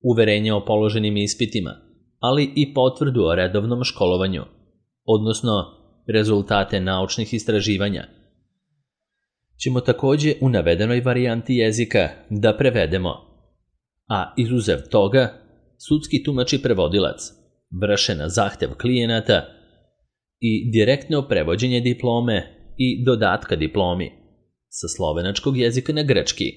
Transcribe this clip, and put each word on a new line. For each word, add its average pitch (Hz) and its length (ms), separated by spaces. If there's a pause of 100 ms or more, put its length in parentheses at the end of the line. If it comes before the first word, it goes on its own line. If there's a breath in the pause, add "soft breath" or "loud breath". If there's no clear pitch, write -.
Uverenje 110 520
o 101 120
položenim 107 520
ispitima, 101 600 (420)
ali 139 380
i 143 180
potvrdu 127 500
o 82 100
redovnom 104 500
školovanju, 92 580 (640)
odnosno 110 480 (540)
rezultate 104 720
naučnih 95 540
istraživanja, 101 720 (1600)
ćemo 127 180
takođe 143 600
u 131 80
navedenoj 104 520
varijanti 123 540
jezika 110 540 (220)
da 107 260
prevedemo, 90 560 (1000)
a 98 260
izuzev 113 420 (120)
toga, 104 420 (460)
sudski - 440
tumač 127 300
i 135 100
prevodilac 92 800 (380)
vrše 104 340
na 76 140
zahtev 92 420 (100)
klijenata 117 640 (1000)
i 113 300
direktno 131 580
prevođenje 107 520
diplome 120 640 (340)
i 127 280
dodatka 107 520
diplomi 87 560 (560)
sa - 200
slovenačkog 90 680
jezika 123 340
na 151 100
grčki 101 540